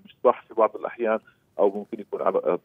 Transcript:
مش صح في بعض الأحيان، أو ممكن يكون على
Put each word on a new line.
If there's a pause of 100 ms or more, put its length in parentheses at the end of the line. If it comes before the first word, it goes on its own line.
مش
صح
في
بعض
الأحيان، (400)
أو
ممكن
يكون
على